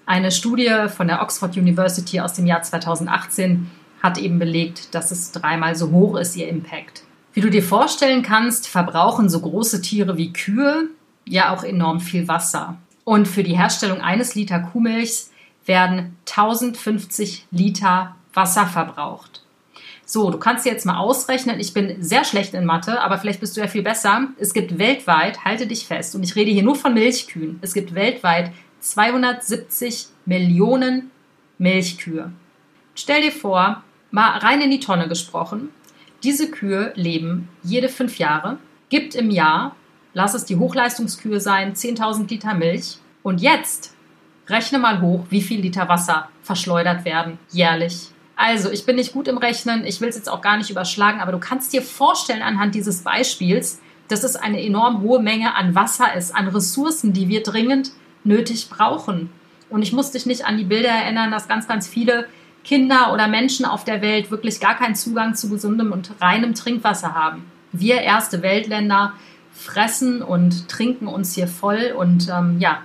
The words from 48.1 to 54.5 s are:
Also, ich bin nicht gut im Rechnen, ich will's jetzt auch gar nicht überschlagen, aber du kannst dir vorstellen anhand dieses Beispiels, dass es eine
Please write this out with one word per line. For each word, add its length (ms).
Also, 320
ich 160
bin 120
nicht 160
gut 140
im 100
Rechnen, 480
ich 160
will's 140
jetzt 140
auch 120
gar 160
nicht 120
überschlagen, 520
aber 100
du 80
kannst 340
dir 80
vorstellen 600
anhand 340
dieses 260
Beispiels, 800
dass 140
es 120
eine 260